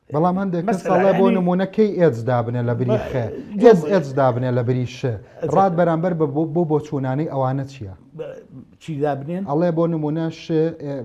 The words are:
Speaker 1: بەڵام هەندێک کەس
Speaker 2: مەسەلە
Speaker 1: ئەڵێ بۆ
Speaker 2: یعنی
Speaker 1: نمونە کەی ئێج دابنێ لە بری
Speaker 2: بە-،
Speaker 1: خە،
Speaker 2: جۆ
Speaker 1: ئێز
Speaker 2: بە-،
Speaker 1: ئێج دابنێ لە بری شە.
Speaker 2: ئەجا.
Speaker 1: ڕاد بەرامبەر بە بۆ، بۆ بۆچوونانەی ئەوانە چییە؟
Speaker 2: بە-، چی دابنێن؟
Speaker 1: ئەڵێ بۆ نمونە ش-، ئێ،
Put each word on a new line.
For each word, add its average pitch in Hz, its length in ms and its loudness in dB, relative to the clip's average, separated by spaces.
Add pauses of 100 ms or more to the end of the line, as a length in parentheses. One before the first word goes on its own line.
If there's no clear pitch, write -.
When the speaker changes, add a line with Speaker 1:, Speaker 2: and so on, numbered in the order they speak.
(140)
Speaker 1:
بەڵام 180 260 0
هەندێک 175 260 -2
کەس 190 100 0
Speaker 2:
مەسەلە 180 180 -2
Speaker 1:
ئەڵێ 190 260 4
بۆ 233 60 6
Speaker 2:
یعنی 240 100 4
Speaker 1:
نمونە 180 380 0
کەی 214 160 2 (100)
ئێج 147 160 4 (140)
دابنێ 120 380 0
لە 120 100 0
بری 123 200 0
Speaker 2:
بە-، - 120 -8
Speaker 1:
خە، 123 140 -2 (360)
Speaker 2:
جۆ 247 60 10
Speaker 1:
ئێز 208 160 10
Speaker 2:
بە-، 180 80 -4
Speaker 1:
ئێج 180 160 2 (120)
دابنێ 127 400 2
لە 123 100 0
بری 123 180 0 (120)
شە. 123 160 -4
Speaker 2:
ئەجا. - 400 -8
Speaker 1:
ڕاد 190 240 4
بەرامبەر 170 420 2
بە 151 140 2
بۆ، 156 80 0 (120)
بۆ 175 160 2
بۆچوونانەی 147 640 -2
ئەوانە 135 400 -2
چییە؟ 95 220 -14 (240)
Speaker 2:
بە-، 156 180 -12 (460)
چی 165 100 -10 (120)
دابنێن؟ 147 460 -4
Speaker 1:
ئەڵێ 170 260 2
بۆ 170 160 2
نمونە 160 340 -2 (140)
ش-، 160 420 0
ئێ، 143 120 -8 (100)